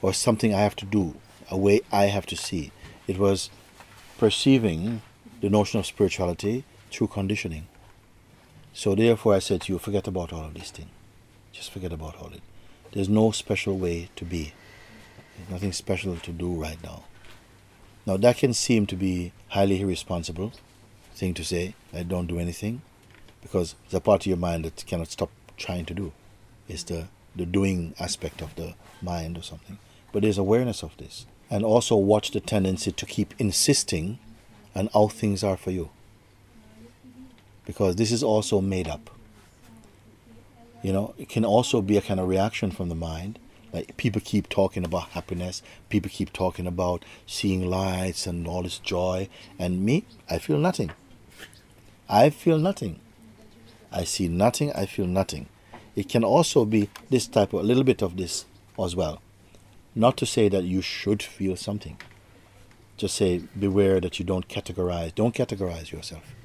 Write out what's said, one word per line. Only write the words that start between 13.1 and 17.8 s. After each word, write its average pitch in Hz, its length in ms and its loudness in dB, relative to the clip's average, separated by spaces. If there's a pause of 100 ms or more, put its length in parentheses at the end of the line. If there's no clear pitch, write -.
no 107 200 6
special 98 480 -2
way 85 380 -4
to - 100 -12
be. 82 280 -6 (840)
There's 90 140 -18
nothing 92 220 -4
special 95 420 -4
to 85 160 -12
do 87 220 -4
right 80 280 -6
now. 80 220 -14 (1040)